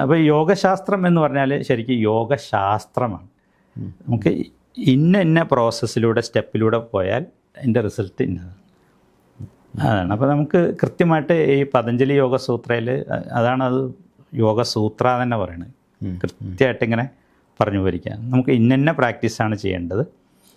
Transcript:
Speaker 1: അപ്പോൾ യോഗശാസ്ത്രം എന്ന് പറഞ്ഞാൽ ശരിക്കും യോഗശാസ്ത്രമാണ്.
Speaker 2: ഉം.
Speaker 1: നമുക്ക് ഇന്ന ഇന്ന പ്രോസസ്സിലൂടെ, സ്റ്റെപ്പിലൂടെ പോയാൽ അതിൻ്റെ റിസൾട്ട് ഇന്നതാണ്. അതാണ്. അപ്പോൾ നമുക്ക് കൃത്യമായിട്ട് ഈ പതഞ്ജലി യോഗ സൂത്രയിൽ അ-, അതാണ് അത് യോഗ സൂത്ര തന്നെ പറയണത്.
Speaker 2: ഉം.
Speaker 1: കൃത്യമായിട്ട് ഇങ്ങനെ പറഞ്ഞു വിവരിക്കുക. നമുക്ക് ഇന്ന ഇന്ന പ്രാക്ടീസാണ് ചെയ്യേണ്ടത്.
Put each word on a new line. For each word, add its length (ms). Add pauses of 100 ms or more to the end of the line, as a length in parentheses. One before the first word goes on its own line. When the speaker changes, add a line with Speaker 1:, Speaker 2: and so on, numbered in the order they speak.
Speaker 1:
അപ്പോൾ 160
യോഗശാസ്ത്രം 880
എന്ന് 140
പറഞ്ഞാൽ 420
ശരിക്കും 320
യോഗശാസ്ത്രമാണ്. 1300 (480)
Speaker 2:
ഉം. 180 (140)
Speaker 1:
നമുക്ക് 240 (440)
ഇന്ന 420
ഇന്ന 240
പ്രോസസ്സിലൂടെ, 800
സ്റ്റെപ്പിലൂടെ 580
പോയാൽ 480 (320)
അതിൻ്റെ 220
റിസൾട്ട് 420
ഇന്നതാണ്. 340 (1200)
അതാണ്. 320
അപ്പോൾ 180
നമുക്ക് 520
കൃത്യമായിട്ട് 500
ഈ 420
പതഞ്ജലി 380
യോഗ 240
സൂത്രയിൽ 540
അ-, 420
അതാണ് 320
അത് 160 (540)
യോഗ 280
സൂത്ര 440 (160)
തന്നെ 140
പറയണത്. 380 (300)
Speaker 2:
ഉം. 140
Speaker 1:
കൃത്യമായിട്ട് 640
ഇങ്ങനെ 240 (520)
പറഞ്ഞു 180
വിവരിക്കുക. 340
നമുക്ക് 380
ഇന്ന 240
ഇന്ന 180
പ്രാക്ടീസാണ് 640
ചെയ്യേണ്ടത്. 500 (500)